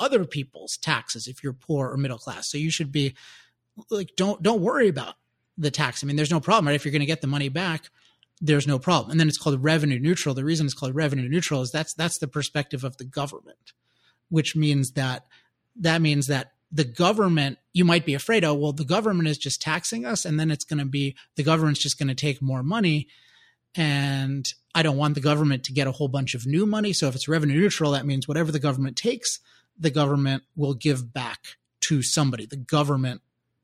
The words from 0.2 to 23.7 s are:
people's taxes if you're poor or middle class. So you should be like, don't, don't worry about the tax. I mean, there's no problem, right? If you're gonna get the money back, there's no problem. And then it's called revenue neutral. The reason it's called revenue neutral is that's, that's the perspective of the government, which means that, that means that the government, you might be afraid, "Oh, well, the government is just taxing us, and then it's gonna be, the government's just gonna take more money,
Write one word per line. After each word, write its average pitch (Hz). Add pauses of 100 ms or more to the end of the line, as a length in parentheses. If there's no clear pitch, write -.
people's -
taxes 120
if 127
you're 135
poor 131
or 131
middle 131
class. -
So 143
you 160
should 151
be 139 (720)
like, 202
don't, 190
don't 214
worry 233
about 131 (420)
the 147
tax. 131
I 139
mean, 143
there's 151
no 165
problem, 190
right? 143
If 143
you're 147
gonna 143
get 156
the 139
money 143
back, 160 (500)
there's 147
no 135
problem. 143
And 160
then 160
it's 143
called 135
revenue 147
neutral. 151
The 135
reason 156
it's 131
called 131
revenue 139
neutral 151
is 127
that's, 156
that's 165
the 156
perspective 139
of 127
the 131
government, - (580)
which 156
means 147
that, 131 (500)
that 165
means 143
that 135 (180)
the 151
government, 170 (160)
you 180
might 170
be 151
afraid, 190
"Oh, 151
well, 147
the 151
government 180
is 151
just -
taxing 175
us, 233
and 151
then 160
it's 147
gonna 147
be, 139 (200)
the 151
government's 156
just -
gonna 135
take 135
more 131
money, 160 (640)